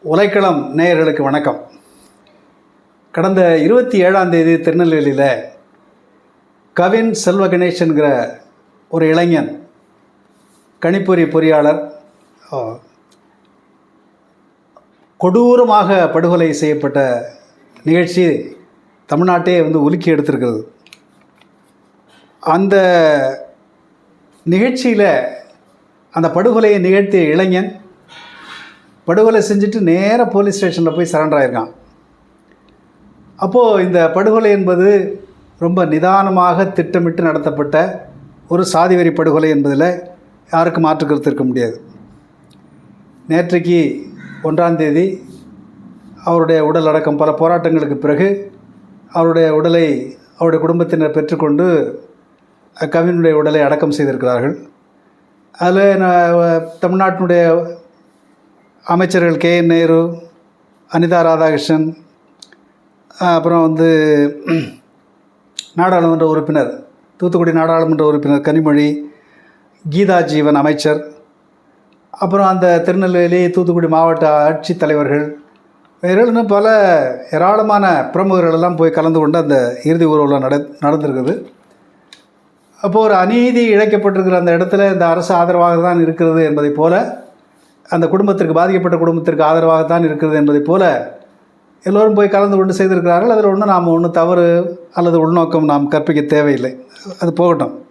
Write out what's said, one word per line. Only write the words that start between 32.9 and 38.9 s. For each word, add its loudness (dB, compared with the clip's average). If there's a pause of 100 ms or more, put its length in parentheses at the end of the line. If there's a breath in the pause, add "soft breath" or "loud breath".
அப்போ 2 (220)
இந்த 0 (160)
படுகொலை 2
என்பது 2 (760)
ரொம்ப 0
நிதானமாக 0 (120)
திட்டமிட்டு -2
நடத்தப்பட்ட -2 (720)
ஒரு 0
சாதிவெறி 2